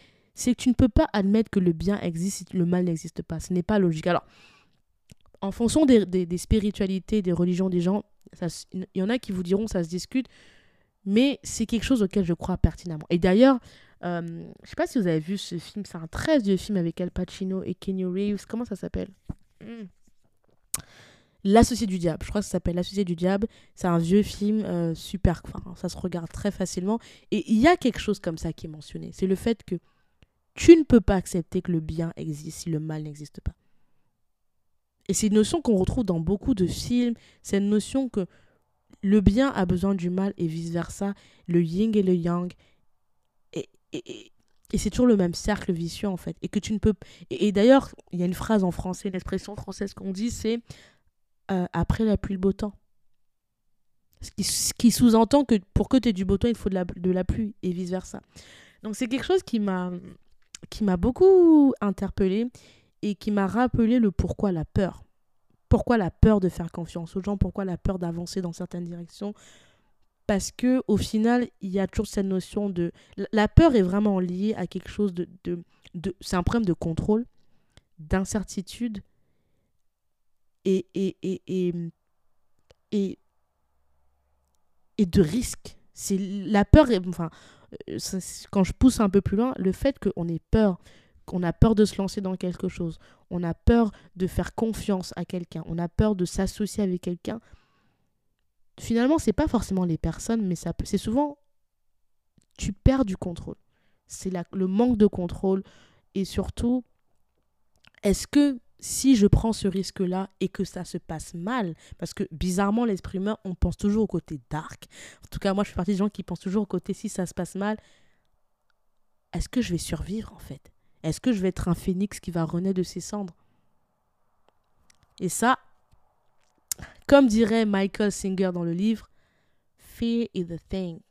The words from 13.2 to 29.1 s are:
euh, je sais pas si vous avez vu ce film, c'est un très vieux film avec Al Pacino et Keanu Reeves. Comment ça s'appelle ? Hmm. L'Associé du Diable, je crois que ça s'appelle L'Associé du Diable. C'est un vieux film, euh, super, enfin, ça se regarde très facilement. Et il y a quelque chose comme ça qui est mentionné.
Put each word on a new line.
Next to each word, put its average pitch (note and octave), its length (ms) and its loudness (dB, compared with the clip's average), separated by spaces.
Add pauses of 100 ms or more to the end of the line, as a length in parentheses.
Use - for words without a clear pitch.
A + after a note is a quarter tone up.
euh, E3+ 480 -8 (120)
je - 60 -20
sais - 60 -16
pas E4+ 120 0
si C#4 120 -2
vous F#3 80 2
avez D#3+ 120 2
vu F3 180 -4
ce F3 200 -8
film, G3 280 -10
c'est - 120 -16
un D#3+ 100 -12
très - 320 2
vieux G3 180 2
film G3+ 200 -2
avec E3+ 240 -2
Al F3+ 100 -4
Pacino F#3 520 -6
et F3+ 120 -6
Keanu F#3+ 320 -4
Reeves. G3 400 -4
Comment A#3 180 -6
ça G#3+ 100 -8
s'appelle ? F3+ 340 -8 (520)
Hmm. A3 260 -14 (1600)
L'Associé A3 440 4
du F#3 120 -4
Diable, E3 240 -4
je - 60 -12
crois G#3 120 -2
que G3 40 -6
ça - 60 -10
s'appelle F3 240 -4
L'Associé F#3+ 300 -2
du F3 100 -4
Diable. F#3+ 320 -2 (280)
C'est - 120 -4
un E3+ 100 2
vieux F3 260 4
film, G#3 420 -2
euh, E3+ 280 -2
super, - 520 -2
enfin, - 300 -12
ça - 120 -8
se - 100 -8
regarde E3+ 320 -6
très - 220 -4
facilement. F#3+ 480 -4 (320)
Et - 180 -2
il G#3+ 100 4
y B3+ 80 6
a F4 100 6
quelque - 220 0
chose G3+ 200 -4
comme E3 180 -6
ça E3 140 -6
qui - 140 -12
est E3 40 -12
mentionné. D#3+ 440 -14